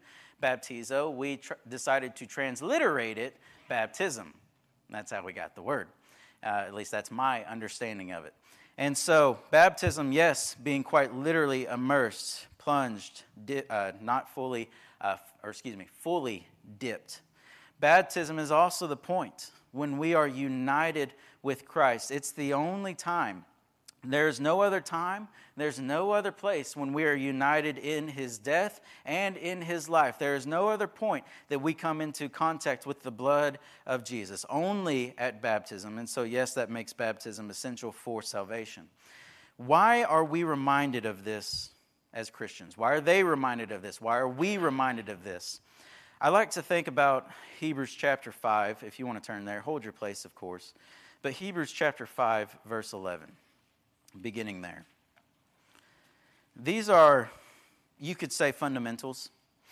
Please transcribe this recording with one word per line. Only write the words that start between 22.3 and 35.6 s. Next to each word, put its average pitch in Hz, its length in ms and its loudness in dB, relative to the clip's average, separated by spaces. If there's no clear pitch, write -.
the 143 220 -2
only 180 400 -2
time. 139 500 -4
There 143 220 4
is 135 140 0
no 165 220 4
other 196 180 4
time, 180 480 -6
there's 143 220 -2
no 151 320 0
other 202 220 2
place 175 440 -4
when 139 160 -4
we 151 120 0
are 147 100 4
united 139 640 2
in 151 300 -4
his 131 280 -8
death 156 440 0
and 185 320 -2
in 175 260 -6
his 165 260 -6
life. 151 300 4
There 143 160 0
is 135 100 -4
no 170 260 0
other 208 180 -2
point 190 360 -4
that 143 100 0
we 156 120 0
come 160 280 -4
into 147 280 -6
contact 160 560 -2
with 139 200 -10
the 127 80 -8
blood 139 480 0
of 127 160 -2
Jesus, 104 480 -8
only 156 680 -2
at 120 220 -4
baptism. 107 580 -4